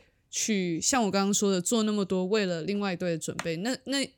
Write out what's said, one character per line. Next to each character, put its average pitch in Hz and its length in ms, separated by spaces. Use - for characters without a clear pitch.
去 180 520
像 254 200
我 196 80
刚 196 140
刚 202 80
说 196 180
的 185 120
做 220 220
那 214 80
么 202 120
多 185 220
为 208 180
了 175 160
另 190 180
外 202 140
一 170 40
队 175 160
的 160 60
准 - 200
备。 165 180
那， 226 180
那 269 220